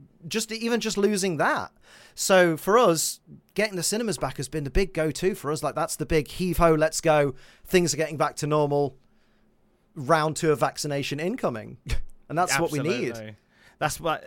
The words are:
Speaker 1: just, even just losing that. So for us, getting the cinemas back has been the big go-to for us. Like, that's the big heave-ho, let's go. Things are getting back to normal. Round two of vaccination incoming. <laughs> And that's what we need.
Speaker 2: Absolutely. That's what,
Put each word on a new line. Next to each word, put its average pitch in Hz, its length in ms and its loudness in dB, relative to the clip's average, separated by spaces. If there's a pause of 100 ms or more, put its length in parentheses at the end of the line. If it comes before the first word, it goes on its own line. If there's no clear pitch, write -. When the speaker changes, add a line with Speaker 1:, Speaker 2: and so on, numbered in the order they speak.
(280)
Speaker 1:
just, 220 240 -4
even 226 280 -2
just 220 180 -4
losing 196 400 0
that. 180 340 -2 (420)
So 180 440 4
for 196 180 2
us, 185 440 2 (340)
getting 208 220 -2
the 170 60 -4
cinemas 214 360 -2
back 135 180 -6
has 147 120 -8
been 156 160 -6
the 135 60 -8
big 196 220 0
go-to 160 420 0
for 143 160 -6
us. 151 120 -4
Like, 139 120 -2
that's 156 220 -4
the 156 80 -4
big 151 240 2
heave-ho, 170 460 4
let's 156 260 0
go. 147 340 4 (300)
Things 175 300 2
are - 20 -10
getting 156 220 -4
back 147 180 0
to 147 100 -4
normal. 143 520 0 (960)
Round 156 420 0
two 160 160 2
of 135 80 0
vaccination 143 600 -4
incoming. 135 680 -6
<laughs> - 20 -16 (400)
And 147 100 -6
that's 143 220 2
what 165 100 0
we 151 80 -4
need. 170 320 -2
Speaker 2:
Absolutely. 110 260 -12 (440)
That's 151 180 -2
what, 156 280 -4